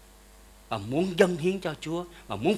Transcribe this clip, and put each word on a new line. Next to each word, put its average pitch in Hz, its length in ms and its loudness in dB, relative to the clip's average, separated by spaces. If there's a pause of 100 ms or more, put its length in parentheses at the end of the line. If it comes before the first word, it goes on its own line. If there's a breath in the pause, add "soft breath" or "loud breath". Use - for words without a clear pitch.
(680)
và 113 100 -4
muốn 147 400 -2
dâng 180 180 4
hiến 180 240 0
cho 165 200 -6
Chúa 170 240 -6 (220 loud breath)
và 107 100 -6
muốn 160 220 2